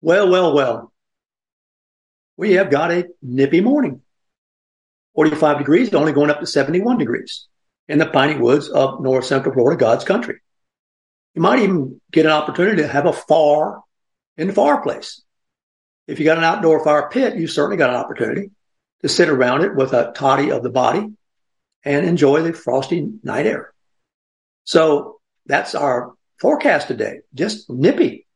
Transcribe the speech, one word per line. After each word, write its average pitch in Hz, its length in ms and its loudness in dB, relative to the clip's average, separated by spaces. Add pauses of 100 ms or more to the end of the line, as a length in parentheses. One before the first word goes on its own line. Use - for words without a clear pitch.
Well, 180 280 2
well, 180 240 2
well. 123 380 -2 (1500)
We 196 160 2
have 185 180 2
got 156 200 0
a 175 160 -2 (140)
nippy 135 400 0
morning. 240 400 0 (1120)
Forty-five 156 440 2
degrees, 147 360 2
only 151 200 2
going 147 180 2
up 147 80 0
to 175 80 -8
seventy-one 175 500 0
degrees - 500 -8 (400)
in 147 120 0
the 160 60 2
piney 143 340 0
woods 127 300 2
of 135 320 0
north 131 240 0
central 135 280 -2
Florida, 127 240 2
God's 113 280 2
country. - 360 -4 (920)
You 170 60 -4
might 233 180 2
even 180 420 -2 (100)
get 156 140 4
an 156 60 4
opportunity 156 500 0
to 147 60 -2
have 139 180 -2
a 165 80 2
far 151 680 0 (540)
in 165 100 -4
the 196 60 -6
fireplace. - 680 -2 (880)
If 151 120 -12
you 151 60 -2
got 160 120 4
an 165 60 -2
outdoor 160 400 2
fire 147 260 0
pit, 254 260 -2
you 165 120 -4
certainly 175 300 -2
got 135 120 2
an 123 80 -2
opportunity 117 540 -6 (500)
to 156 80 -4
sit 165 200 2
around 131 340 0
it 202 120 -4
with 131 180 0
a 120 220 0
toddy 139 360 0
of 127 120 -4
the 123 60 -4
body 131 440 -2 (680)
and 143 220 -2
enjoy 151 360 2
the 165 120 -4
frosty 143 560 -4 (140)
night 110 220 -6
air. - 280 -4 (880)
So 156 560 0 (260)
that's - 300 -4
our 127 380 -4 (260)
forecast 269 480 0
today, - 340 -8 (120)
just 185 360 -8
nippy. 165 560 -2 (100)